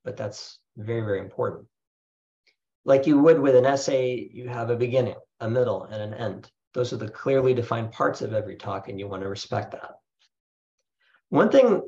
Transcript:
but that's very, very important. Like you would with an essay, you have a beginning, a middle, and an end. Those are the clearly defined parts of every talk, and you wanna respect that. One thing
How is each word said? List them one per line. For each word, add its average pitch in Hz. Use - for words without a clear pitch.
but -
that's -
very, 113
very 101
important. 98
Like 139
you 147
would 151
with 135
an 127
essay, 131
you 123
have 120
a 117
beginning, 123
a 113
middle, 113
and 107
an 107
end. 104
Those 123
are 123
the 107
clearly 131
defined 113
parts -
of 110
every 104
talk, 98
and 98
you 101
wanna 98
respect 104
that. -
One 180
thing 240